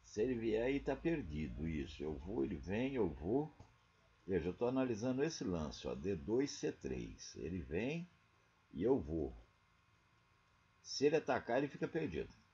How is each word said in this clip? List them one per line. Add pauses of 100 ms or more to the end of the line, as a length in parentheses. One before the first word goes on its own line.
Se
ele
vier
aí,
tá
perdido,
isso.
Eu
vou,
ele
vem,
eu
vou. (720)
Veja,
eu
tô
analisando
esse
lance,
ó,
D
dois,
C
três.
Ele
vem (640)
e
eu
vou. (1400)
Se
ele
atacar,
ele
fica
perdido. (220)